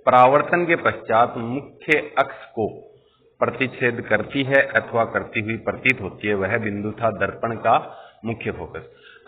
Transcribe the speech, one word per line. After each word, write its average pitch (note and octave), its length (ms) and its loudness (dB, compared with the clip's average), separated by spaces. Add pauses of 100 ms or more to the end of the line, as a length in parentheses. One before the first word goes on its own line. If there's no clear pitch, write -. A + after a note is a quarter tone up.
परावर्तन C3+ 600 6
के E3 100 4
पश्चात A#2 600 2
मुख्य C3 600 -2 (220)
अक्ष - 260 -4
को G#2+ 220 -4 (720)
प्रतिच्छेद B2 640 -2
करती G#2+ 420 -2
है C3+ 180 4
अथवा A2+ 440 0
करती G#2 340 -4
हुई A2 180 -4
प्रतीत A2 440 -2
होती G2 260 -8
है, G#2 60 2
वह G2 240 0
बिंदु G#2 340 -4
था A2+ 200 -2
दर्पण G2+ 440 -4
का A2+ 420 0 (280)
मुख्य A2+ 260 -6
focus। E2 380 -12 (380)